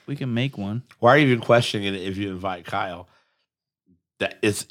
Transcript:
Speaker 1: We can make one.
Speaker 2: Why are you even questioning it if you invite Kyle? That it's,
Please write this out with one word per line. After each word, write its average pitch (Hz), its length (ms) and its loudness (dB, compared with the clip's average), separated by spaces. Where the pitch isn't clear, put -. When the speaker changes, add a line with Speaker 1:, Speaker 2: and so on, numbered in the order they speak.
Speaker 1:
We 143 80 -6
can 131 180 -6
make 135 240 -4
one. 104 260 -6
Speaker 2:
Why 120 140 8
are 143 40 8
you 151 100 6
even 120 140 2
questioning 113 520 2
it - 40 -4
if 95 200 -6
you 101 140 -4
invite 92 340 -8
Kyle? 92 420 -8
That - 220 -4
it's, 104 300 0